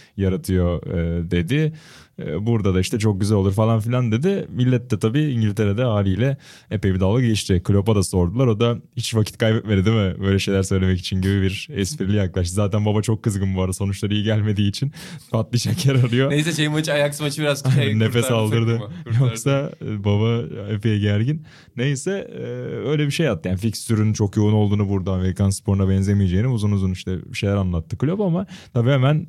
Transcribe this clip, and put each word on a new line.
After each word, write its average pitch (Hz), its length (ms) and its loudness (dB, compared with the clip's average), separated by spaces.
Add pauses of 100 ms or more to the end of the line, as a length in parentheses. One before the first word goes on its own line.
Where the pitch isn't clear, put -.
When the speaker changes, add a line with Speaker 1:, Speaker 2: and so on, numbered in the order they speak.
(180)
Speaker 1:
yaratıyor, 90 720 0
e, 85 440 -4
dedi. 127 420 0 (460)
E, 85 260 -6
burada 104 300 0
da 92 40 2
işte 98 200 -2
çok 104 220 0
güzel 104 160 2
olur 95 160 2
falan 110 260 2
filan 120 320 -2
dedi. 185 380 0
Millet 123 420 0
de 101 80 0
tabii 117 220 0
İngiltere'de 110 640 0
haliyle 107 540 2 (340)
epey 101 220 0
bir 92 60 0
dalga 98 220 2
geçti. 101 440 2
Klopp'a 101 300 2
da 98 80 4
sordular. 95 440 2
O 107 120 2
da 120 180 2 (200)
hiç 117 180 -4
vakit 107 220 0
kaybetmedi 107 480 2
değil 113 120 4
mi? 95 240 0
Böyle 98 180 2
şeyler 98 240 2
söylemek 92 360 2
için 92 220 -4
gibi 98 200 2
bir 95 300 -2
esprili 98 440 -2
yaklaştı. 90 400 -2
Zaten 104 300 0
baba 107 160 2
çok 107 220 -2
kızgın 98 320 -2
bu 92 60 0
arada. 92 120 0
Sonuçlar 98 360 -4
iyi 104 140 0
gelmediği 104 460 0
için 135 220 -4 (200)
<laughs> - 200 -18
patlayacak - 540 -2
yer 135 100 2
arıyor. 123 360 2
Speaker 2:
Neyse, 156 220 0
şey 151 140 0
maçı, 151 260 -2
Ajax 147 280 -2
maçı 151 200 -4
biraz 143 340 0
şey 110 240 2
Speaker 1:
<laughs> - 0 -
Nefes 117 220 2
Speaker 2:
kurtardı 123 200 0
Speaker 1:
aldırdı. 113 380 0
Speaker 2:
takımı, 156 240 -12
kurtardı. 120 220 0
Speaker 1:
Yoksa, 139 460 -2 (140)
e, 104 180 -6
baba 107 380 2 (300)
epey 107 280 0
gergin. 110 460 0 (320)
Neyse, 143 560 -4
e, 131 80 -12 (480)
öyle 151 160 0
bir 143 60 -2
şey 156 180 0
attı. 92 200 -2
Yani 92 80 0
fikstürün 107 560 0
çok 104 240 0
yoğun 107 160 4
olduğunu, 104 360 2
burada 95 220 -2
Amerikan 95 380 0
sporuna 98 400 0
benzemeyeceğini 190 580 2
uzun 107 240 0
uzun 95 200 0
işte 92 260 -6 (140)
bir - 60 -12
şeyler 101 180 0
anlattı 90 420 -2
Klopp 175 240 0
ama 190 240 0 (280)
tabii 117 160 2
hemen 143 400 2